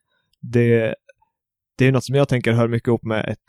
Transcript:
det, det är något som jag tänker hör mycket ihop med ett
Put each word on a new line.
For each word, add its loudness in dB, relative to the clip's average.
det, 0
det 4
är 4
något 0
som -8
jag 2
tänker -2
hör 2
mycket -4
ihop -2
med -4
ett -10